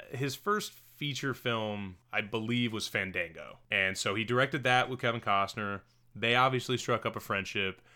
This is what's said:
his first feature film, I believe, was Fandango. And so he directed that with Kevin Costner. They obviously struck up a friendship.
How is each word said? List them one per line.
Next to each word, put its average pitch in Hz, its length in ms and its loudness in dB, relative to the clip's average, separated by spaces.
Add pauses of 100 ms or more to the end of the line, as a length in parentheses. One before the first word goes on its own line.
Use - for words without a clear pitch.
(120)
his 135 240 -2
first - 380 -2
feature 139 600 -4
film, 107 600 -2 (160)
I 107 100 0
believe, 113 520 0
was 104 160 -4
Fandango. 85 680 -4 (120)
And 98 260 2
so 101 180 0
he 110 100 0
directed 131 380 2
that 127 260 4
with 127 100 -6
Kevin 117 220 0
Costner. 101 580 0 (340)
They 113 220 2
obviously 127 420 4
struck 117 280 0
up 110 100 -2
a 107 60 -8
friendship. 98 600 -2 (140)